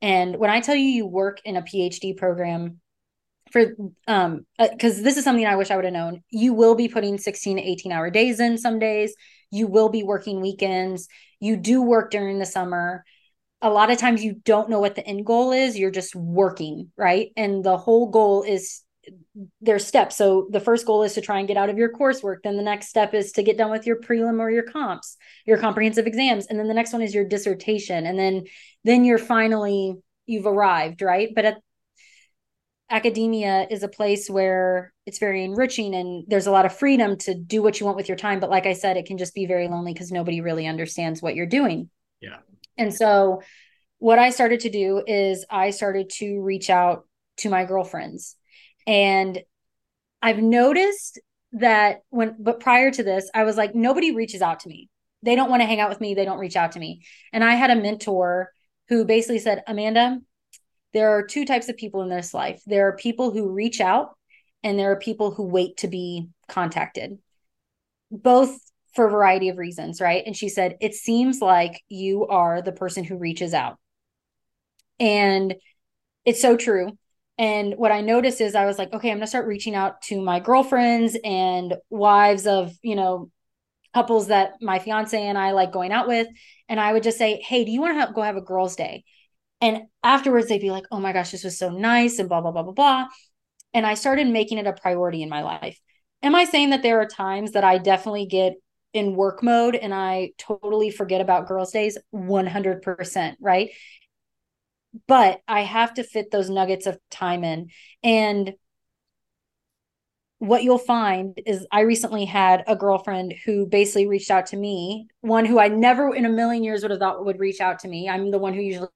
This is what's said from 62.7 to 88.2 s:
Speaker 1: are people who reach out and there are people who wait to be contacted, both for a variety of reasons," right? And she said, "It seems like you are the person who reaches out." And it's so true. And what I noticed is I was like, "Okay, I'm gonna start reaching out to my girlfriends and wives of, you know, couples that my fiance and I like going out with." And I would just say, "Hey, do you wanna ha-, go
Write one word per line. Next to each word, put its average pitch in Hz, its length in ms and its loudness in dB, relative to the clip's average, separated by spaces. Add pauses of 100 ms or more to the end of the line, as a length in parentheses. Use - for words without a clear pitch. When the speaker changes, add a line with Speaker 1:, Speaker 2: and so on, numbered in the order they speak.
Speaker 1:
are 196 80 -2
people 233 340 -2
who 202 200 -4
reach 214 300 -4
out 214 360 0 (480)
and 202 140 -2
there 196 120 0
are 196 60 2
people 214 340 -4
who 202 140 -8
wait 180 320 -2
to 208 120 -6
be 175 420 -8 (180)
contacted, 170 720 -6 (920)
both 254 480 4 (360)
for 233 120 4
a 208 40 2
variety 190 400 4
of 180 80 -10
reasons," 170 420 -10
right? 180 260 0
And 208 100 -10
she 208 120 -6
said, 185 320 -2
"It 214 140 -4
seems 247 460 0
like 175 480 2
you 190 380 -2
are 175 360 2
the 175 100 -6
person 185 320 -8
who 180 140 -10
reaches 170 360 -6
out." 127 240 -4 (1200)
And 196 560 2 (720)
it's 233 180 2
so 240 140 6
true. 208 420 -2 (400)
And 208 380 -2
what 220 160 2
I 208 100 0
noticed 240 400 2
is 208 120 -2
I 202 120 4
was 202 100 -2
like, 190 160 -6
"Okay, 226 180 -4
I'm 208 60 -4
gonna 214 100 -6
start 233 200 -4
reaching 208 280 -6
out 196 280 -4
to 196 180 -6
my 185 200 -2
girlfriends 240 840 2
and 185 500 -2 (140)
wives 208 580 4
of, 190 360 0
you 220 140 -4
know, 185 340 -2 (640)
couples 233 320 2
that 196 340 2
my 196 180 -2
fiance 214 400 -4
and 202 200 -4
I 196 140 0
like 190 200 2
going 185 200 -4
out 240 140 0
with." 233 220 0 (400)
And 220 100 -4
I 214 140 2
would 220 120 2
just 226 120 0
say, 214 240 0
"Hey, 240 240 0
do 208 60 -6
you 240 100 -2
wanna 320 180 -2
ha-, 247 140 -2
go 220 100 -4